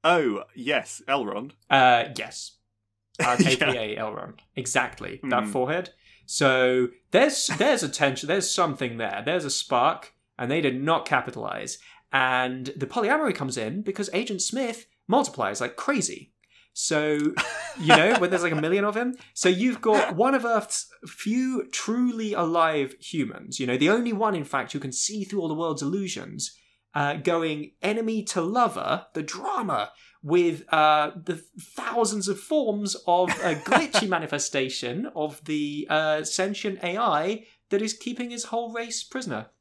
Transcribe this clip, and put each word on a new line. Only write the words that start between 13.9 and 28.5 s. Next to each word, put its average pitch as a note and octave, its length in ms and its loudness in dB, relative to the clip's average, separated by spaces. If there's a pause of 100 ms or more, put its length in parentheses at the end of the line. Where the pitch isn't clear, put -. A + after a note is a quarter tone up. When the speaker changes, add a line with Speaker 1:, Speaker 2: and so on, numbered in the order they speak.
Speaker 2:
Agent G#3 280 -2
Smith A#3 440 -4 (200)
multiplies B2+ 540 0
like B2 160 -4
crazy. - 540 -4 (420)
So, D3+ 440 0 (600)
you D#3+ 180 -2
know, F#3 220 6
when F3 120 2
there's, F3+ 120 0
like, E3+ 100 2
a D3+ 80 0
million F#3 240 2
of G#3 120 -2
him. B3 180 -2 (200)
So - 160 2
you've A3+ 320 2
got G#3+ 340 4
one B3+ 180 4
of A#3 120 0
Earth's - 420 -2 (180)
few B3+ 640 -2
truly A3+ 640 0
alive D#3+ 680 2
humans, - 640 -6
you B2+ 60 0
know, B2 100 2
the D3 140 6
only A#3 240 2
one, G#3 200 0
in D3+ 100 -4
fact, B2+ 280 -4
who D3 60 -6
can C#3 140 -6
see G3+ 320 -4
through G3 180 -4
all E3 60 -2
the D3+ 60 -2
world's D#3+ 280 -2
illusions, E3+ 720 -6 (380)
uh, C#3+ 220 0
going D#3+ 560 -2 (100)
enemy A3 420 0
to - 160 -2
lover, F#3 720 0